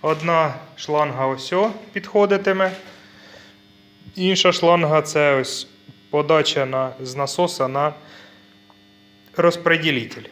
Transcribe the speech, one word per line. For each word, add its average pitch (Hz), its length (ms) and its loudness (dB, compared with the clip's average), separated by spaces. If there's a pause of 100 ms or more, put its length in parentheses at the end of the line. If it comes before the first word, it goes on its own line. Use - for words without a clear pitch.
одна 156 520 0 (220)
шланга 143 500 -2
ось 135 260 -4
о 202 180 2 (220)
підходитиме. 190 800 2 (1400)
Інша 185 380 2
шланга — 170 500 4
це 147 320 2
ось - 340 -4 (420)
подача 147 560 2
на, 131 340 -2
з 131 140 -10
насоса 139 540 -2
на 143 240 0 (1400)
розпреділитель. 160 960 0